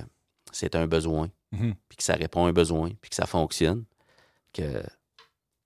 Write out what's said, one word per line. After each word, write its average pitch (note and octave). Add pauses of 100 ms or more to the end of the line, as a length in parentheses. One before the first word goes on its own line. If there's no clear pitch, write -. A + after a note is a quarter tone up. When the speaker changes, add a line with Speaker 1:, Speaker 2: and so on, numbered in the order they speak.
(520)
Speaker 1:
c'est -
un E2
besoin, D#2+ (240)
Speaker 2:
Mhm. G#2+ (140)
Speaker 1:
puis -
que -
ça -
répond E2
à -
un F2
besoin, E2+ (100)
puis -
que -
ça F2+
fonctionne, E2+ (720)
que C#2 (840)